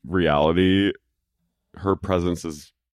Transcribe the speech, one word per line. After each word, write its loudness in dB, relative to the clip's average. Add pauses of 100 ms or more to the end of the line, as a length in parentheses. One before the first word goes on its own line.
reality. 2 (840)
Her -2
presence -2
is -14 (260)